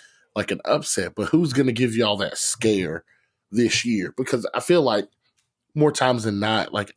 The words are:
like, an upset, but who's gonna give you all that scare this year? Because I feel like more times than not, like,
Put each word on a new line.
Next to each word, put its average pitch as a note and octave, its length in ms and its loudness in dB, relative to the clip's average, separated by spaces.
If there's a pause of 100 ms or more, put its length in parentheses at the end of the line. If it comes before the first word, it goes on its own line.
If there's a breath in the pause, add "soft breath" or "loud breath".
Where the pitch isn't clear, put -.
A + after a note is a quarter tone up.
(340 soft breath)
like, G#2 180 -4
an - 120 -6
upset, A#2+ 500 -2
but G2+ 140 -4
who's D#3+ 240 2
gonna B2+ 220 2
give A#2 200 0
you A2+ 120 2
all G#2 100 2
that G2 220 -4
scare F#2 640 0 (480)
this A#2 320 0
year? G2+ 320 -2
Because B2+ 380 -4
I B2 80 -2
feel F3 200 2
like A2+ 280 0 (640)
more D3+ 160 4
times B2+ 320 0
than G2+ 160 -2
not, G#2+ 340 0
like, G#2 240 -6